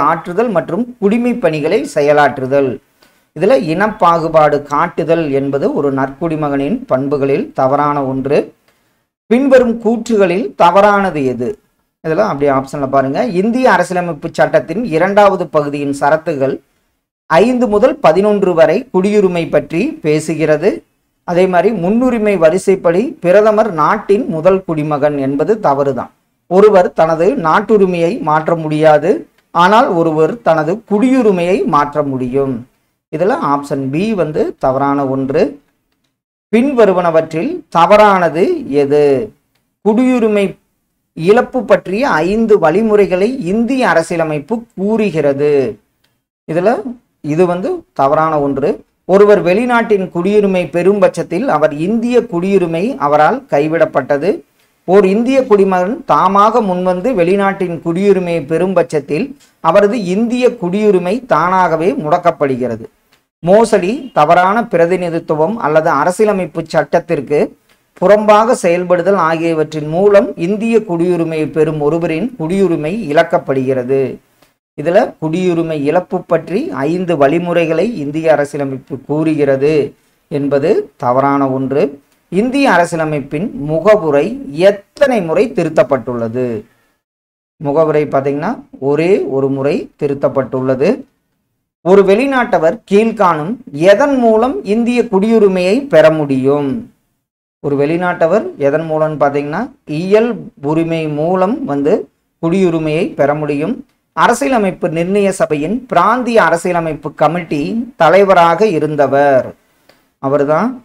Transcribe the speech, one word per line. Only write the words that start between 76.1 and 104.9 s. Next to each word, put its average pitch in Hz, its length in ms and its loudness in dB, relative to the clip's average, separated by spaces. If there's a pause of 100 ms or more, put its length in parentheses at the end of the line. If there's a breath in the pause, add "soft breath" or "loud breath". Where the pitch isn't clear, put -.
பற்றி 165 280 -2 (280)
ஐந்து 175 340 -2
வழிமுறைகளை 165 640 0 (180)
இந்திய 156 320 -4
அரசியலமைப்பு 139 600 -6 (120)
கூறுகிறது 147 680 0 (560)
என்பது 143 380 -2 (340)
தவறான 139 380 0 (160)
ஒன்று. 135 260 -2 (480)
இந்திய 254 340 0 (100)
அரசியலமைப்பின் 160 720 -2 (220)
முகவுரை 160 560 2 (440)
எத்தனை 247 580 -2
முறை 165 160 0 (140)
திருத்தப்பட்டுள்ளது? 127 920 -2 (1120)
முகவுரை 151 420 0 (120)
பாத்தீங்கன்னா, 143 360 -2 (380)
ஒரே 156 220 0 (240)
ஒரு 135 220 0
முறை 143 180 -2 (260)
திருத்தப்பட்டுள்ளது. 135 880 -2 (960)
ஒரு 196 240 6
வெளிநாட்டவர் 240 640 0 (140)
கீழ்காணும் 196 640 0 (400)
எதன் 269 320 2
மூலம் 226 320 2 (160)
இந்திய 240 260 0 (140)
குடியுரிமையை 196 640 2 (160)
பெற 156 120 6 (140)
முடியும்? 139 500 0 (920)
ஒரு 143 180 -2
வெளிநாட்டவர் 170 640 0 (220)
எதன் 160 220 -2
மூலம்னு 156 340 -2
பாத்தீங்கன்னா, 147 400 -2 (380)
இயல் 214 300 2 (380)
உரிமை 160 320 -2 (160)
மூலம் 185 400 0 (140)
வந்து 143 220 0 (500)
குடியுரிமையை 165 640 0 (120)
பெற 143 120 2 (100)
முடியும். 151 340 -4 (400)
அரசியலமைப்பு 214 800 0